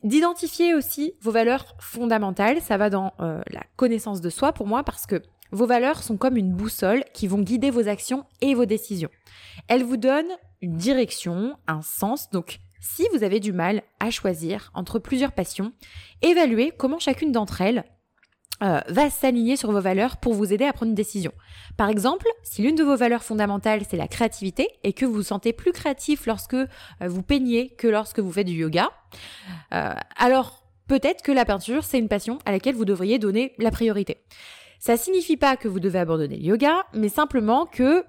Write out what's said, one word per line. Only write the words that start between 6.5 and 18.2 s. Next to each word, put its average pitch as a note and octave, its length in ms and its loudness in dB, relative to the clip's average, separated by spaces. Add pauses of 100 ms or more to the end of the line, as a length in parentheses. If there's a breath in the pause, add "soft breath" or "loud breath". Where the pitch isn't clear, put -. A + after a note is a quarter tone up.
boussole G#3 500 0 (120)
qui G#3+ 100 -4
vont G3 160 0
guider A#3+ 300 0
vos A#3 160 2
actions A#3+ 360 -4 (180)
et C#4 120 2
vos A#3+ 120 4
décisions. G3 440 -4 (580 loud breath)
Elles B3+ 160 2
vous B3 140 -2
donnent D4 400 0 (240)
une E3+ 160 -4
direction, A3 880 -2
un D#3 160 -4
sens, - 480 -4
donc - 300 -6 (200)
si - 320 -4
vous B3+ 120 0
avez G3+ 160 2
du G3+ 140 -2
mal F3+ 280 0 (180)
à A3 120 -2
choisir F3+ 640 -4
entre F#3+ 240 -6
plusieurs C4+ 320 -2
passions, G3 420 -6 (480 loud breath)
évaluez D4+ 560 4
comment C#4+ 220 0
chacune D4 320 0
d'entre A3 300 -2
elles, A#3 220 2 (800)